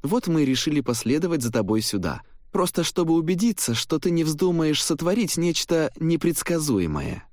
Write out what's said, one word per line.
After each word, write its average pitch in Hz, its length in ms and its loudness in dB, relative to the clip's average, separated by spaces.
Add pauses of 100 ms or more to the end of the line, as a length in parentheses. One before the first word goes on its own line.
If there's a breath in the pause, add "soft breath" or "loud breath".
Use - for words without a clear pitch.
вот 202 240 0
мы 160 160 4
и - 20 4
решили 135 360 0
последовать 143 600 0
за 117 100 -2
тобой 110 300 2
сюда. 85 400 -4 (300)
Просто 175 320 0
чтобы 165 300 0
убедиться, 170 600 0
что 147 260 -2
ты 180 100 0
не 170 140 2
вздумаешь 156 600 0
сотворить 175 540 0
нечто 165 640 0
непредсказуемое. 151 1300 0